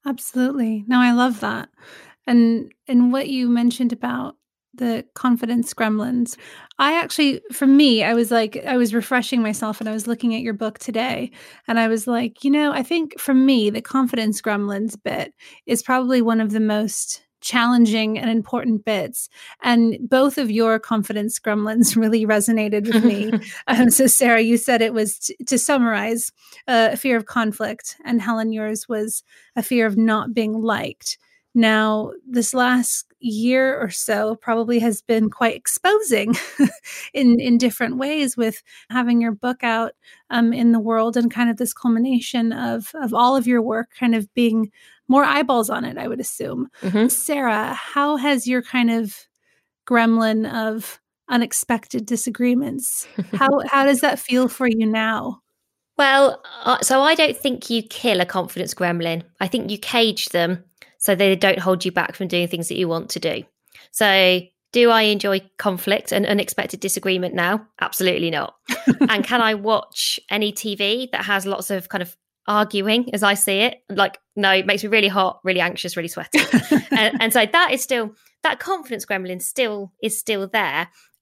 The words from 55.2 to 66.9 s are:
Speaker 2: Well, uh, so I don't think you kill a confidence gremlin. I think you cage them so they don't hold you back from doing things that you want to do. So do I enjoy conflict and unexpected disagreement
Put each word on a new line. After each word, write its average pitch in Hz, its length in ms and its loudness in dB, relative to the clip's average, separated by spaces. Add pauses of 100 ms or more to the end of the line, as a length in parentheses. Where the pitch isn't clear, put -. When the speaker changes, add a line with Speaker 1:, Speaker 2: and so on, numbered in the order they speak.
Speaker 2:
Well, 277 440 4 (220)
uh, 247 180 0
so 269 200 2
I 311 140 4
don't 302 220 2
think 247 320 -4
you 226 140 -2
kill 214 380 -2
a 180 40 -2
confidence 180 480 -6
gremlin. 170 500 -4 (160)
I 196 80 -2
think 226 220 -4
you 208 80 -6
cage 220 520 0
them 175 340 -2 (340)
so 196 180 0
they 190 200 4
don't 196 240 2
hold 180 240 0
you 180 80 -4
back - 240 -2
from 190 120 -6
doing 175 200 -2
things 170 200 -6
that - 100 -8
you 180 100 -2
want 165 240 -4
to - 80 -8
do. - 240 -4 (480)
So 190 500 2 (300)
do 240 200 6
I 226 120 4
enjoy 202 380 0 (160)
conflict 196 540 -2
and 196 140 0
unexpected - 540 -4
disagreement 185 540 -4